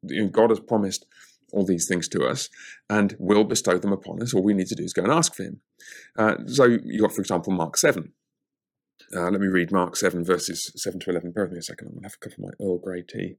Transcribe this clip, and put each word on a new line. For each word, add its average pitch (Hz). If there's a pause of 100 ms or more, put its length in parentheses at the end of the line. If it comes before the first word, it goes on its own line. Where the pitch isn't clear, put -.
you 92
know, 98
God 113
has 110
promised 104 (480)
all 98
these 87
things 90
to -
us 64 (400)
and 104
will 104
bestow 98
them 101
upon 90
us. 120
All 95
we 104
need 95
to -
do -
is -
go 90
and 107
ask 165
for -
him. - (580)
Uh, 110 (120)
so 139
you 113
got, 104
for -
example, 95
Mark 82
seven. 110 (1000)
Uh, 90
let 98
me 98
read 92
Mark 90
seven, 87
verses 87
seven 92
to -
eleven. 87
Bear 101
with 90
me 87
a 82
second. -
I'm -
gonna -
have -
a -
cup -
of -
my -
Earl 92
Grey 90
tea. 90